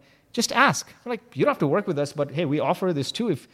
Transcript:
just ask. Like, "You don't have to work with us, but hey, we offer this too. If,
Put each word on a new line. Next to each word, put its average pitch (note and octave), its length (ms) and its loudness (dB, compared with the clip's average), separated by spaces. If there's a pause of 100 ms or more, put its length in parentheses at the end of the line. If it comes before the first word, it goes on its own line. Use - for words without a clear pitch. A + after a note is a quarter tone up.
(320)
just - 200 -2
ask. B3 400 2 (140)
Like, A#3+ 160 -6 (140)
"You D3+ 100 2
don't C#4+ 60 4
have - 80 -2
to D#3 80 2
work G3 180 2
with D3+ 140 -2
us, C#3+ 120 -2
but C#3+ 200 -4
hey, D#3+ 140 -2
we C#3+ 140 0
offer F3+ 320 0
this C#3 200 -2
too. A#3 180 -2
If, C#3+ 240 -2